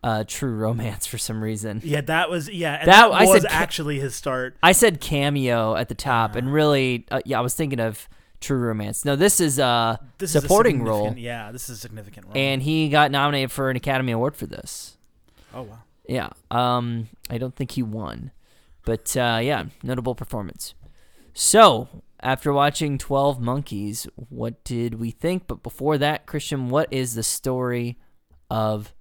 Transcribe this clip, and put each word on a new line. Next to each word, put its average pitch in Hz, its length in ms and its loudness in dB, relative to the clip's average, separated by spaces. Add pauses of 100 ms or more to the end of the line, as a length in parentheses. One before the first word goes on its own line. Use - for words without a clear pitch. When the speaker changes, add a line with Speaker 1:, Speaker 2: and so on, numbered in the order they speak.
Speaker 1:
uh, 110 240 -2
True 120 300 -6
Romance 110 500 -4
for - 120 -10
some 110 260 -6
reason. 110 400 -6
Speaker 2:
Yeah, 147 180 -2
that 160 280 0
was, 170 200 -6
yeah, 170 260 -4
and 151 120 0
Speaker 1:
That, 214 220 12
Speaker 2:
that - 40 0
Speaker 1:
I 185 120 6
Speaker 2:
was 190 160 8
Speaker 1:
said - 100 0
ca- 156 60 2
Speaker 2:
actually 151 420 -2
his 135 160 -6
start. 127 480 -6
Speaker 1:
I 170 80 10
said 190 300 4
cameo 131 760 0
at 117 140 -4
the 110 60 -8
top, 113 380 0
Speaker 2:
Yeah. 117 60 -4
Speaker 1:
and 131 140 -2
really, 135 580 2
uh, 131 140 -2
yeah, 127 140 -2
I - 20 0
was 127 140 -2
thinking 135 260 -2
of 110 260 -4 (320)
True 135 200 -2
Romance. 107 440 -4
No, 143 140 0
this 196 240 4
is 143 180 0
a 117 400 2 (180)
Speaker 2:
This 190 120 -8
is 156 80 0
a 143 40 4
Speaker 1:
supporting 196 360 4
Speaker 2:
significant, 110 300 0
Speaker 1:
role. - 100 -4
Speaker 2:
yeah, 117 340 -10
this 123 180 -12
is 120 80 -12
a 98 40 -14
significant 104 460 -16
role. 104 100 -4
Speaker 1:
And 135 260 0
he 156 240 2
got 147 240 4
nominated 139 400 0
for 135 180 -2
an 131 60 -2
Academy 131 380 -2
Award 123 240 -2
for - 80 -10
this. - 500 -14 (580)
Speaker 2:
Oh, 127 100 -12
wow. 110 160 -18 (280)
Speaker 1:
Yeah. 120 220 -6 (200)
Um, 120 600 0 (200)
I 120 80 -6
don't 127 200 -6
think 131 140 -6
he 131 120 -4
won. 107 480 -8 (540)
But, - 320 -2
uh, 120 260 0
yeah, 123 220 -2 (180)
notable 123 320 -4
performance. - 600 -10 (580)
So, 160 560 6 (320)
after 135 320 -2
watching 143 440 0
Twelve 139 440 0
Monkeys, 117 720 -6
what 117 480 -10
did 117 320 -6
we 117 160 -6
think? 180 360 -4
But - 160 -10
before 143 340 -2
that, 147 280 -2
Christian, 139 440 -6
what 147 220 0
is 127 240 -4
the 113 80 -4
story 123 760 -4 (520)
of 107 520 -2